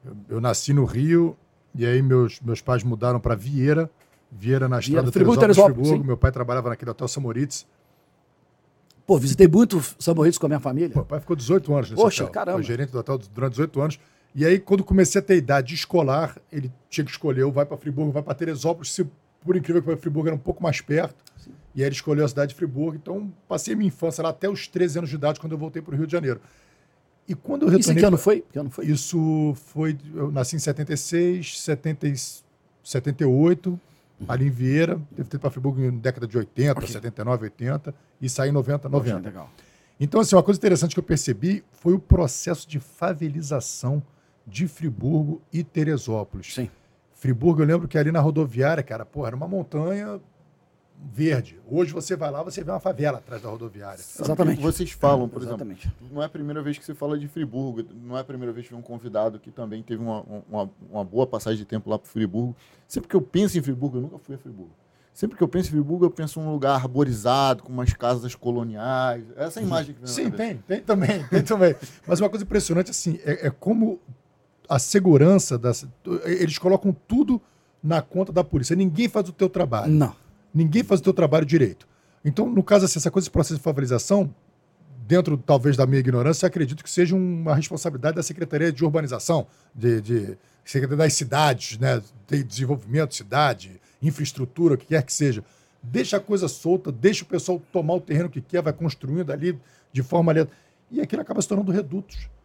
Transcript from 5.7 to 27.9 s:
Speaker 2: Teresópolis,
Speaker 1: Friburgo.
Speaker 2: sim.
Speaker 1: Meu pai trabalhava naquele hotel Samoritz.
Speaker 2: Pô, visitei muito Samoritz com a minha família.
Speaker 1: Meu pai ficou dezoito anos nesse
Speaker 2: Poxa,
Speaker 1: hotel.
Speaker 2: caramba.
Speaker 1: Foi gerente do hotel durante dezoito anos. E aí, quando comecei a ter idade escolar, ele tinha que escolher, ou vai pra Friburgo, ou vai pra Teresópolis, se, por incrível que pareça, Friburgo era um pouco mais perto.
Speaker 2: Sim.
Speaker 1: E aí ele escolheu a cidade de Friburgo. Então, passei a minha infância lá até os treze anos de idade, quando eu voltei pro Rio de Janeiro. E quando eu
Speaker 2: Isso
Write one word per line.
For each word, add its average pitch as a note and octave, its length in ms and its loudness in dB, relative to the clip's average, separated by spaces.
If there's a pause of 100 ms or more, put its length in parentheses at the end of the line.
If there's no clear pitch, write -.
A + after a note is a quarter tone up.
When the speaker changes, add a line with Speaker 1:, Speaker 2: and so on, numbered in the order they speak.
Speaker 2:
Teresópolis, C3 120 2
Speaker 1:
Friburgo. D3 140 4
Speaker 2:
sim. C#3 40 -4
Speaker 1:
Meu B2 100 0
pai C3 160 4
trabalhava B2 360 -2
naquele A#2 220 -8
hotel B2 160 -6
Samoritz. C3 600 -6 (1400)
Speaker 2:
Pô, F#3+ 100 6
visitei C3+ 300 6
muito F3+ 340 6 (180)
Samoritz E3 380 2
com D#3+ 100 -2
a - 20 0
minha D3 120 0
família. C#3+ 340 -2
Speaker 1:
Meu C#3 100 0
pai D3 160 -8
ficou E3+ 160 -4
dezoito D3 360 0
anos B2+ 180 0
nesse A2+ 120 0
Speaker 2:
Poxa, G3 220 2
Speaker 1:
hotel. - 80 -10
Speaker 2:
caramba. F#3 260 -4
Speaker 1:
Foi D#3 60 -4
gerente B2 260 -4
do B2 80 -6
hotel C3+ 200 -4 (140)
durante C3+ 200 -4
dezoito C#3 280 -2
anos. D3 200 -4 (340)
E C#3 100 0
aí, F#3 140 6
quando F#3+ 240 2
comecei F#3+ 380 4
a G3 40 -10
ter F#3+ 120 6
idade C#3 380 2
escolar, D3+ 600 0 (140)
ele C3+ 220 -8 (180)
tinha D3+ 140 -4
que C3+ 60 -10
escolher, C3+ 340 -2
ou C#3+ 80 0
vai C#3+ 120 2
pra D3 120 -8
Friburgo, D3 320 -4
ou C#3+ 40 -2
vai D3 100 -2
pra D3 120 -6
Teresópolis, D#3+ 580 -4
se, F3 140 -2 (380)
por F#3 120 2
incrível E3+ 240 2
que C#3 60 -6
pareça, E3 160 -2
Friburgo D#3 260 -2
era D#3+ 60 0
um C#3 60 -6
pouco - 200 -6
mais E3 200 0
perto. D#3+ 340 -2 (240)
Speaker 2:
Sim. - 140 -20 (200)
Speaker 1:
E C3 80 -6
aí C3+ 60 2
ele C#3 80 -2
escolheu D3+ 300 0
a C#3+ 40 2
cidade C#3+ 200 -2
de - 80 -12
Friburgo. D3+ 400 -4
Então, F#3+ 360 -10 (160)
passei - 260 -4
a - 20 0
minha G#3 120 2
infância D#3+ 360 -4
lá E3 60 0
até F#3+ 180 -4
os - 180 -6
treze E3+ 320 -2
anos E3+ 100 -4
de C3 60 -6
idade, D3 240 -2
quando D#3+ 140 -8
eu D#3 60 -6
voltei D#3 220 -8
pro D3+ 160 -8
Rio D#3+ 100 0
de D3+ 60 -6
Janeiro. C#3 280 -2 (880)
E E3 60 -4
quando - 280 -4
eu C#4 60 6
Speaker 2:
Isso E3+ 240 6